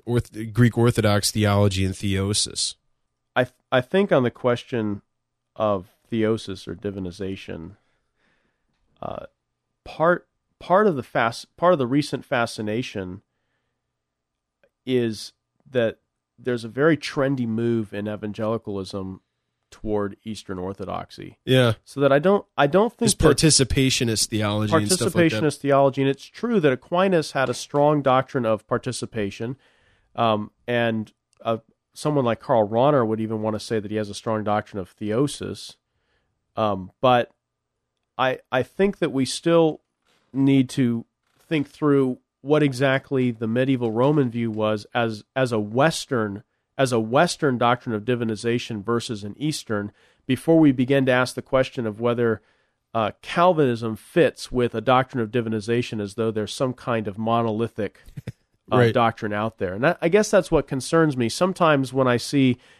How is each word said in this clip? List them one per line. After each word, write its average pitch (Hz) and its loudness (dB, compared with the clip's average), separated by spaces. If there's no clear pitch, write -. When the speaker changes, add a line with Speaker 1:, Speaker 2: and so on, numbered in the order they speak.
Speaker 1:
orth-, 113 -4
Greek 117 4
Orthodox 110 2
theology 101 2
and 95 -2
theosis. 98 -4
Speaker 2:
I 123 2
th-, - -10
I 131 2
think 196 0
on 139 4
the 117 0
question 113 -4
of 101 -2
theosis 107 -4
or 90 -10
divinization, 95 -10
uh, - -10
part, 170 -2
part 208 2
of 170 0
the 117 -6
fas-, 120 -2
part 180 4
of 151 2
the 127 0
recent 143 -2
fascination 110 -4
is 120 -2
that 120 -2
there's 120 -4
a 117 -10
very 143 2
trendy 135 -2
move 113 -2
in 104 -6
evangelicalism 101 -8
toward 104 -4
Eastern 101 -10
Orthodoxy. 90 -10
Speaker 1:
Yeah. 123 4
Speaker 2:
So - -10
that 139 4
I 139 6
don't, 196 2
I 143 4
don't 190 4
think 220 0
Speaker 1:
This - 2
Speaker 2:
that - 0
Speaker 1:
participationist 131 2
theology 107 -2
and 208 2
stuff 185 -2
like 170 4
that. - 0
Speaker 2:
Participationist 156 -2
theology, 139 2
and 135 2
it's 135 -4
true 233 -2
that 147 4
Aquinas 175 0
had 131 0
a 123 -2
strong 147 0
doctrine 131 0
of 110 0
participation, 113 -6
um, 110 0
and, 117 -2
uh, 113 -2
someone 147 -2
like 113 0
Karl 113 2
Rahner 123 2
would 110 -2
even 110 -4
wanna 107 -4
say 113 -4
that 101 -6
he 107 -4
has 107 -4
a 101 -10
strong 110 -4
doctrine 104 -2
of - -10
theosis, 104 -4
um, 98 -2
but 123 4
I, 131 -2
I 127 2
think 196 -2
that 160 0
we 131 0
still 165 2
need 135 4
to 117 -2
think 151 -4
through 139 2
what 151 2
exactly 131 0
the 113 -6
medieval 123 0
Roman 135 2
view 117 -4
was 107 -2
as, 113 -2
as 131 0
a 113 0
Western, 110 -2
as 131 0
a 117 2
Western 131 0
doctrine 120 0
of 104 -4
divinization 117 -4
versus 113 -4
an 101 -12
Eastern, 110 -4
before 160 2
we 151 6
begin 131 2
to 127 2
ask 127 0
the 123 -8
question 131 -2
of 107 -6
whether, 117 0
uh, 107 -2
Calvinism 131 2
fits - 0
with 123 0
a 113 -6
doctrine 127 2
of 110 -4
divinization 113 -2
as 101 -8
though 113 -2
there's 104 -4
some 127 -2
kind 113 -4
of 98 -10
monolithic, 113 -2
Speaker 1:
<laughs> - -16
Speaker 2:
uh, 107 2
Speaker 1:
Right. 120 4
Speaker 2:
doctrine 113 0
out 107 -4
there. 92 -4
And 107 -4
that, 170 2
I 175 2
guess 208 2
that's - 2
what 151 2
concerns 147 2
me. 117 0
Sometimes 151 0
when 131 0
I 123 2
see, 131 2